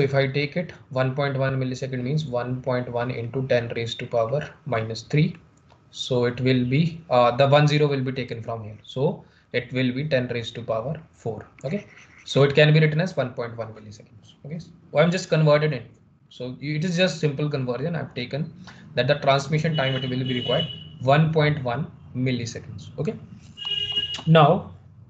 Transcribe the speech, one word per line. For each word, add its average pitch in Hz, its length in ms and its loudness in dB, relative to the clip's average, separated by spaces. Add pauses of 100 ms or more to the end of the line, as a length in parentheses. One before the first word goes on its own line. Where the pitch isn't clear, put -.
if 139 60 -4
I 139 200 2
take 143 280 -4
it, 175 100 -10 (260)
one 131 180 0
point 139 280 -2
one 131 160 -2
millisecond 127 440 -4
means 147 220 -2 (120)
one 127 240 -4
point 123 340 -2
one 120 240 -2
into 127 280 -4
ten 117 280 2
raised 117 240 -6
to 127 60 -8
power 120 360 0 (240)
minus 113 360 -4 (120)
three. 165 220 2 (640)
So 123 260 0
it 123 160 -2
will 127 320 2
be, 151 80 4 (280)
uh, 123 300 6
the 139 80 6
one 147 200 6
zero 147 200 4
will 139 220 0
be - 20 -2
taken 120 320 -8
from 113 200 -8
here. 104 200 -14
So 156 420 -4 (360)
it 131 160 -14
will 127 200 2
be 147 60 -4 (100)
ten 123 140 0
raised 120 280 -8
to 117 60 -10
power 117 320 -4 (300)
four. 107 240 -8 (180)
Okay. 185 200 -6 (400)
So - 180 2
it 143 120 4
can 151 180 8
be 156 60 6
written 156 220 4
as 185 160 -4
one 123 160 -4
point 117 240 -8
one 110 160 -10
milliseconds. - 600 -20 (120)
Okay, 156 140 -12
so - 380 -8
I'm 170 140 6
just 180 180 -4
converted 151 440 4
it. 117 180 -10 (380)
So 123 320 -10
it 151 220 -4
is 175 140 -2
just 180 220 2
simple 147 300 0
conversion. 131 460 -4
I've 127 180 -8
taken 123 400 -6 (420)
that 123 120 2
the 147 80 4
transmission 143 600 0
time 131 200 0
it 127 140 -4
will 127 140 -2
be 127 160 -2
required 127 280 -2 (340)
one 151 320 4
point 147 300 2
one 123 280 -4 (240)
milliseconds. 123 800 -6
Okay. 156 180 -4 (1080)
Now, 160 460 6 (380)